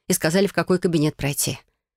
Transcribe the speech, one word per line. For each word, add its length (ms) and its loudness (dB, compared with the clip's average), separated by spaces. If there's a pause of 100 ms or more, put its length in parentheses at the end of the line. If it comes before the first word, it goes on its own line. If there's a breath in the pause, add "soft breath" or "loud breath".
и 40 0
сказали, 340 2
в 60 -4
какой 260 0
кабинет 380 0
пройти. 420 -4 (380)